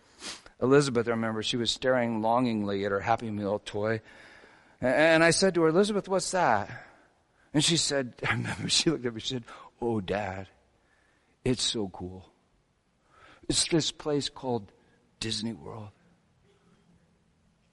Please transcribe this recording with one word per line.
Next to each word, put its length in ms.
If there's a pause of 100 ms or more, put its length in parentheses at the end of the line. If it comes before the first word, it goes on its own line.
(600)
Elizabeth, 460
I 60
remember, 300
she 140
was 140
staring 500
longingly 640
at 60
her 100
Happy 300
Meal 340
toy. 360 (800)
A-, 40
and 360
I 80
said 240
to 80
her, 60
"Elizabeth, 400
what's 240
that?" 380 (840)
And 100
she 120
said, 440
<laughs> 80
I 40
remember 360
she 220
looked 160
at 80
me, 60
she 140
said, 100 (360)
"Oh, 200
Dad, 480 (960)
it's 180
so 260
cool. 400 (1200)
It's 200
this 240
place 360
called 440 (480)
Disney 320
World. 360 (1800)